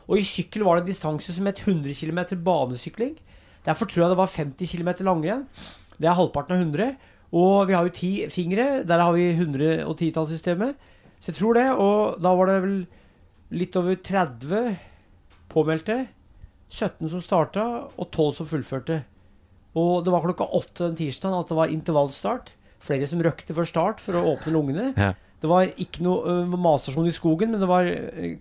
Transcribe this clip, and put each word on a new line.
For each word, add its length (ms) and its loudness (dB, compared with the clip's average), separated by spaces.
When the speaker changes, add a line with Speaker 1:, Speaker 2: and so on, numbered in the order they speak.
Speaker 1:
Og 100 4
i 80 2
sykkel 380 -4
var 120 6
det 60 0
en 80 -6
distanse 420 -6
som 140 -2
het 180 -4
hundre 300 0
kilometer 420 -4
banesykling. 800 -2
Derfor 220 0
tror 160 0
jeg 80 4
det 80 2
var 80 2
femti 400 -6
kilometer 400 -4
langrenn. 380 0
Det 100 2
er 100 4
halvparten 380 0
av 80 2
hundre. 240 0
Og 360 4
vi 60 2
har 120 2
jo 80 -2
ti 160 -4
fingre, 560 0
der 160 4
har 140 4
vi 240 4
hundre 480 0
og 100 -4
titallssystemet. 800 -2
Så 80 -8
jeg 80 -10
tror 160 2
det, 140 4
og 420 2
da 140 4
var 160 4
det 140 4
vel 100 0
litt 260 -4
over 200 2
tredve 680 -2
påmeldte, 540 0
sytten 400 -4
som 120 -4
starta, 400 0
og 160 -8
tolv 220 2
som 120 -8
fullførte. 540 -4
Og 280 2
det 80 2
var 120 2
klokka 220 -2
åtte 320 -2
den 100 -4
tirsdagen 400 -2
at 100 -4
det 80 -2
var 160 2
intervallstart. 800 -2
Flere 240 -2
som 160 -2
røkte 320 -2
før 140 -2
start 340 -2
for 160 -4
å 60 2
åpne 180 -4
lungene. 440 0
Speaker 2:
Ja. 160 2
Speaker 1:
Det 80 0
var 160 6
ikke 260 -6
noe, 160 2
øh, 320 0
matstasjon 540 2
i 60 0
skogen, 360 2
men 120 -2
det 60 2
var, 200 4
øh, 520 -6